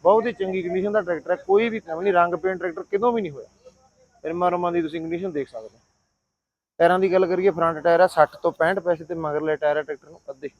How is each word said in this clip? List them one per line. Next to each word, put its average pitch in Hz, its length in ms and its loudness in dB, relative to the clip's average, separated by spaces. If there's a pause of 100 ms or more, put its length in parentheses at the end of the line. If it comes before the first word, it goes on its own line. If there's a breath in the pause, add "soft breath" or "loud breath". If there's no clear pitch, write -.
ਬਹੁਤ 208 220 4
ਹੀ 240 80 -2
ਚੰਗੀ 190 280 -4
ਕੰਡੀਸ਼ਨ 190 300 -4
ਦਾ 208 100 0
ਟਰੈਕਟਰ 175 300 -6
ਹੈ, 180 60 2
ਕੋਈ 208 320 2
ਵੀ 220 100 -6
ਕਮੀ 165 240 -8
ਨਹੀਂ। 196 100 2
ਰੰਗ 175 220 4
ਪੇਂਟ 185 240 -4
ਟਰੈਕਟਰ 175 240 -8
ਕਿਤੋਂ 214 300 0
ਵੀ 226 80 -2
ਨਹੀਂ 165 100 -8
ਹੋਇਆ। 123 160 -16 (760)
ਰਿਮਾਂ 175 280 -2
ਰੁਮਾਂ 175 200 -2
ਦੀ 170 100 0
ਤੁਸੀਂ 160 200 -8
ਕੰਡੀਸ਼ਨ 170 300 -6
ਦੇਖ 139 180 -6
ਸਕਦੇ 110 180 -16
ਹੋ। - 120 -20 (1000)
ਟਾਇਰਾਂ 175 200 4
ਦੀ 190 140 2
ਗੱਲ 185 140 6
ਕਰੀਏ, 185 220 2
ਫਰੰਟ 165 340 0
ਟਾਇਰ 170 160 4
ਆ 185 80 6
ਸੱਠ 156 360 2
ਤੋਂ 170 80 2
ਪੈਂਹਠ 180 280 0
ਪੈਸੇ 165 240 -2
ਤੇ 175 120 -10
ਮਗਰਲੇ 156 400 -2
ਟਾਇਰ 147 220 -2
ਆ 151 40 -2
ਟਰੈਕਟਰ 147 280 -12
ਨੂੰ 170 100 -20 (100)
ਅੱਧੇ। 135 200 -14 (100)